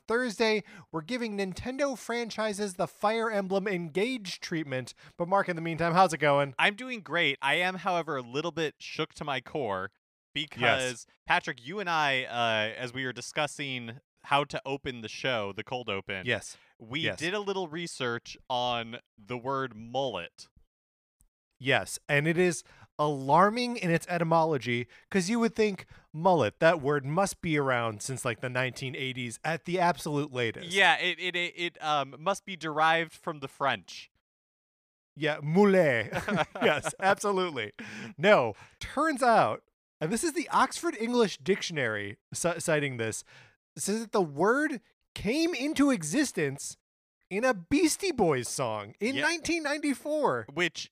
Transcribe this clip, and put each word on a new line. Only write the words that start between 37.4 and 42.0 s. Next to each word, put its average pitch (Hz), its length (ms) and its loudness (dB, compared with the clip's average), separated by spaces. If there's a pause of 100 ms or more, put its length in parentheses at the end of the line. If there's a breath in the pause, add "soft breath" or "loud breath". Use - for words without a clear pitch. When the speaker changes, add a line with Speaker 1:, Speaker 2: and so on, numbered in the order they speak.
Speaker 1:
No, 147 380 6 (240 loud breath)
turns 294 420 -2
out, 180 420 6 (360)
and 160 140 -2
this 226 100 -2
is 330 80 0
the 277 160 -4
Oxford 262 500 0
English 226 420 0
Dictionary 120 800 -2 (140)